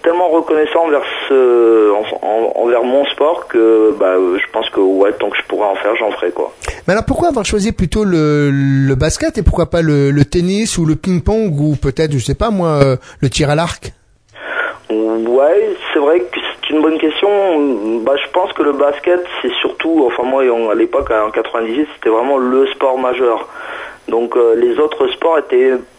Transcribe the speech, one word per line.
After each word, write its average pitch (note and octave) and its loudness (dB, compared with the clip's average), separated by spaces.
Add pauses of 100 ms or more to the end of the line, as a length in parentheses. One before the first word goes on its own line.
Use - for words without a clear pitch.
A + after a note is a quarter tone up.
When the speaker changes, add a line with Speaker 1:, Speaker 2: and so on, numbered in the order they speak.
Speaker 1:
tellement F3 0
reconnaissant D#3+ 0
envers D3 0 (260)
ce, A#2 4
en, G#2+ -4
en, A2 -2
envers A#2+ 2
mon C3+ 2
sport D3 -2
que, A2 4
bah, F#2 2
je F#2 0
pense A2 -4
que, - -4
ouais, G2 2
tant G#2 -4
que - -6
je - -6
pourrais G2+ -4
en F#2+ 0
faire, G2+ -2
j'en A2 -2
ferai, F2+ -4
quoi. - -6 (360)
Speaker 2:
Mais F3+ 0
alors, G#3+ -2
pourquoi E4 0
avoir A3+ -2
choisi G#3+ -2
plutôt G#3+ -2
le, D3+ 2
le C3+ 2
basket E3 -2
et F#3+ -4
pourquoi E3 2
pas E3+ 0
le, C#3+ 2
le C#3+ 2
tennis F#3+ -2
ou E3+ 0
le D#3 2
ping-pong F#3+ -2
ou D3+ 0
peut-être, D3+ -2
je C#3 0
sais C3+ -2
pas A3 -2
moi, E3+ 0
euh, C3+ 2 (260)
le C3+ 0
tir D3 0
à D3 2
l'arc ? - -4 (960)
Speaker 1:
Ouais, A#2+ 2 (220)
c'est D#3 0
vrai D#3 2
que - -6
c'est - -8
une D#3 2
bonne D#3+ 2
question. D3+ 0
Bah, C3 0 (100)
je - -10
pense F#3 -2
que - -6
le D3 2
basket, D3 0 (160)
c'est B2 -2
surtout, D#3+ 0
enfin A#2+ -2
moi, C3 0
on, A#2 0
à G#2 0
l'époque, A#2 0
en G#2+ 0
quatre-vingt-dix-huit, A#2+ -2
c'était - -2
vraiment B2+ 2
le C3 2
sport C3+ -2
majeur. B2 -2 (600)
Donc, A#2 -2
euh, A#2 4
les A#2+ 2
autres D3+ 0
sports E3 0
étaient C3 2 (260)